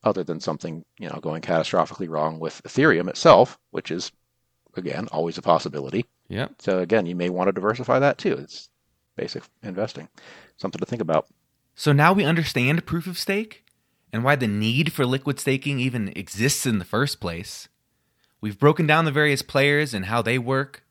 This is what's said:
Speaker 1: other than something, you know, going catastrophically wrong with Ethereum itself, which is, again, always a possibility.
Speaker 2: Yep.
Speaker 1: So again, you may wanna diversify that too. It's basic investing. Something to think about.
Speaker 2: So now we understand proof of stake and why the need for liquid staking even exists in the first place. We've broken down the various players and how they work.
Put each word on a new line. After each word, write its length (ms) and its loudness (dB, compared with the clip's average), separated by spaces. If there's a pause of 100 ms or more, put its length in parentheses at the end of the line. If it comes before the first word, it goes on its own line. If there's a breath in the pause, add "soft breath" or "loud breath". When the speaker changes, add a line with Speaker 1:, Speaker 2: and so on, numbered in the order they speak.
Speaker 1:
other 220 0
than 160 -6
something, 440 -8 (140)
you 100 -12
know, 140 -10
going 180 -4
catastrophically 680 0
wrong 320 -2
with 240 -8
Ethereum 440 2
itself, 500 6 (120)
which 220 -6
is, 180 -6 (680)
again, 360 -6
always 260 -2
a 40 -12
possibility. 640 0 (240)
Speaker 2:
Yep. 300 -6
Speaker 1:
So 220 0
again, 260 2
you 80 -6
may 160 -2
wanna 220 0
diversify 480 0
that 180 2
too. 160 -2
It's 340 -14 (460)
basic 300 -10 (180)
investing. 460 -8 (480 loud breath)
Something 240 -8
to 60 -4
think 160 -6
about. 240 0 (500)
Speaker 2:
So 160 2
now 200 6
we 120 2
understand 600 0
proof 200 -4
of 120 -8
stake 460 -6 (480)
and 120 -4
why 100 4
the 120 0
need 460 0
for 120 0
liquid 340 -2
staking 400 -2
even 380 -2
exists 500 -2
in 120 2
the 60 -4
first 360 -2
place. 480 -10 (720)
We've 180 -8
broken 280 4
down 180 2
the 80 0
various 300 2
players 500 2
and 140 -4
how 160 0
they 160 0
work. 520 -4